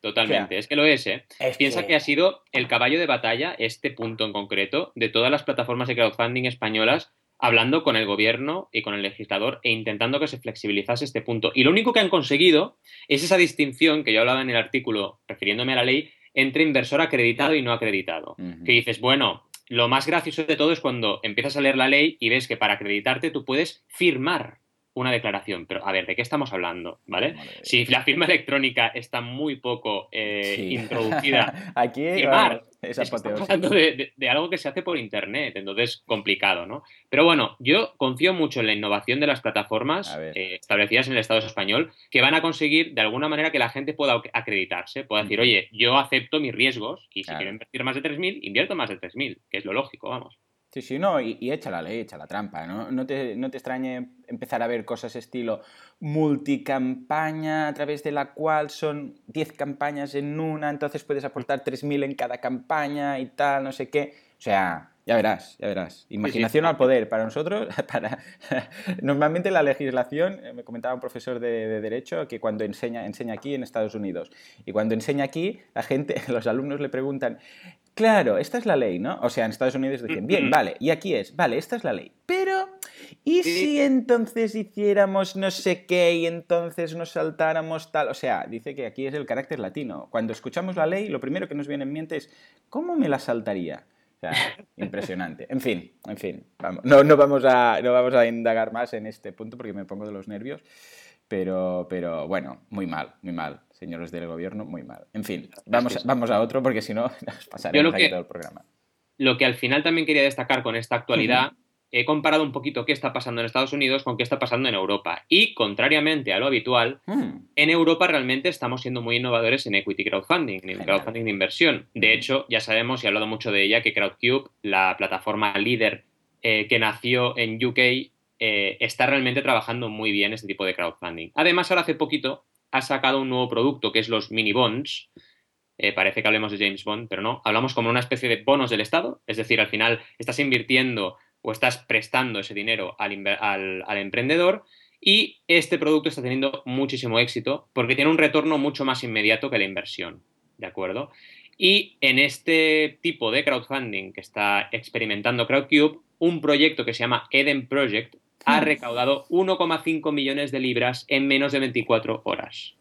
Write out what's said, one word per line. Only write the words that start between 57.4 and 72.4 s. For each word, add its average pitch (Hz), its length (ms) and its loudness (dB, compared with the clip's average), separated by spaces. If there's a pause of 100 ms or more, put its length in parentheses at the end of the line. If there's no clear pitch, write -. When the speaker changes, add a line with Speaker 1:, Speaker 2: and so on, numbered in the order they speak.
Speaker 2:
a 143 60 -6
través 147 280 -6
de 151 100 -4
la 143 220 -4
cual 151 360 0
son 147 440 -6 (120)
diez 156 260 -6
campañas 143 600 -6
en 147 240 -4
una, 156 320 -2
entonces 147 340 -6
puedes 139 200 -4
aportar 131 400 -4
tres 131 200 -6
mil 143 180 0
en 139 120 -4
cada 123 240 -4
campaña 143 800 -2
y 131 80 -6
tal, 139 380 0
no 135 80 -6
sé 131 160 -6
qué. 143 260 0 (240)
O - 40 -20
sea, 92 500 0 (140)
ya 117 100 4
verás, 107 420 0
ya - 100 -6
verás. 92 280 -6
Speaker 1:
Sí, - 120 -20
sí. - 60 -14
Speaker 2:
Imaginación 113 520 0
al 156 100 2
poder. 127 320 4
Para 110 160 0
nosotros, 170 520 -4
<laughs> - 160 -6
para, 110 260 -4 (840)
normalmente 156 480 2
la 175 120 4
legislación, 143 800 0
eh, 120 80 -16
me 120 120 -16
comentaba 120 300 -6
un 123 60 -10
profesor 123 400 -8
de, 117 260 -2
de 110 140 -4
Derecho 131 480 -6
que 113 120 -8